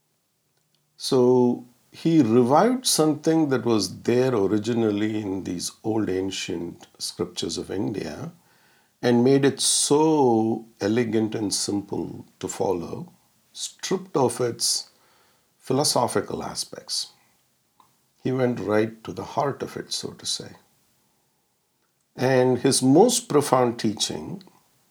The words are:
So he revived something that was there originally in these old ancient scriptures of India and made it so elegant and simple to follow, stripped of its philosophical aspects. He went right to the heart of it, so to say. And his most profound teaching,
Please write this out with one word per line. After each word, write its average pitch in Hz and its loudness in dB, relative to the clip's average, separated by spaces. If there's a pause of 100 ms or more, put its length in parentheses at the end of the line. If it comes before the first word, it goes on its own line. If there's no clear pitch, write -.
(960)
So 123 2 (260)
he 165 2
revived 139 4
something 156 2
that 123 -2
was 107 0
there 123 2
originally 107 0
in 98 -6
these 90 -8 (100)
old 110 -2
ancient 92 -6 (120)
scriptures - -8
of 87 -10
India 101 -6 (680)
and 120 4
made 135 4
it 131 2
so 131 2 (140)
elegant 110 0
and 104 -4
simple - -6 (140)
to 92 -8
follow, 92 -6 (400)
stripped - -8
of 123 0
its - -4 (680)
philosophical 123 -2
aspects. - -10 (1120)
He 131 -2
went 123 0
right 107 0
to 95 -10
the - -12
heart - -4
of - -10
it, - -10
so - -8
to - -16
say. - -8 (1700)
And 127 2
his 127 0
most 175 4
profound 131 2
teaching, - -6 (480)